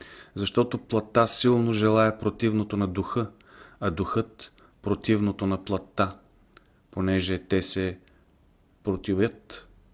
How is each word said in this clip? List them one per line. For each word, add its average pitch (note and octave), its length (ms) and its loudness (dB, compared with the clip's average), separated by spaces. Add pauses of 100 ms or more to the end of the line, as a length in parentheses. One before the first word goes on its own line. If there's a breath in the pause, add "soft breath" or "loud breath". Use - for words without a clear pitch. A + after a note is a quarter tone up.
(340 loud breath)
Защото A2+ 440 0
плътта A2+ 480 0
силно A#2+ 460 2
желая A2 460 4
противното G#2+ 580 -2
на G2+ 120 0
духа, G2+ 420 -4 (500 loud breath)
а G2+ 100 -2
духът – - 600 -4 (300 soft breath)
противното G2+ 640 0
на F#2 180 -2
плътта, F#2+ 540 -4 (720 soft breath)
понеже F#2 480 0
те F#2+ 240 0
се F#2 360 -4 (840 soft breath)
противят - 840 -2 (240)